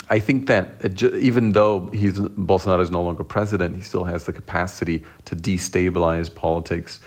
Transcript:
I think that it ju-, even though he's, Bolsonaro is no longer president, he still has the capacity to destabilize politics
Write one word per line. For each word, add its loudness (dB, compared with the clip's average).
I 4
think 0
that 0
it -4
ju-, 2
even 4
though 4
he's, 2
Bolsonaro 2
is 0
no 0
longer -4
president, -2
he -10
still -4
has -4
the -6
capacity -4
to -8
destabilize 0
politics -4